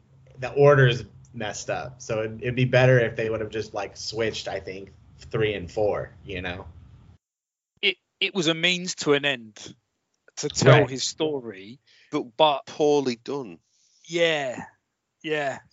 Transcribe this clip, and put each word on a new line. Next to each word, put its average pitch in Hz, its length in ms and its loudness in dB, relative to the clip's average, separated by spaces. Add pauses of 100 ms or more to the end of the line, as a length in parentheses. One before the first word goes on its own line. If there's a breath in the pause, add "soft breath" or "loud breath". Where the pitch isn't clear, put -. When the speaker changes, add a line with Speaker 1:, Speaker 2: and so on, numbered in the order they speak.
(380)
Speaker 1:
the 127 140 -10
order's 139 520 6 (300)
messed 110 360 -8
up. 80 320 -8
So 110 200 -4
it, 110 180 -6
it'd 123 140 -4
be 127 100 2
better 127 360 6
if 113 160 0
they 110 140 -2
would 110 100 -2
have 107 100 -6
just, 110 240 -8
like, 98 220 -8
switched, 107 520 -4
I 95 120 -6
think, 95 320 -14 (380)
three 110 240 0
and 87 160 -8
four, 98 420 -2 (120)
you 90 180 -10
know? 92 240 -8 (1120)
Speaker 2:
It, 196 160 -2 (240)
it 190 140 -4
was 175 140 0
a 165 60 2
means 175 420 -2
to 147 180 2
an 143 100 0
end 123 500 -6 (640)
to 147 120 -6
tell 135 340 8
Speaker 1:
Right. 127 80 0
Speaker 2:
his 131 140 -6
story, 120 760 -6 (300 soft breath)
Speaker 3:
But 123 260 -6
Speaker 2:
but 151 300 4
Speaker 3:
poorly 147 500 2
done. 117 420 -10 (480)
Speaker 2:
Yeah, 160 560 -2 (600)
yeah, 147 360 -4 (140)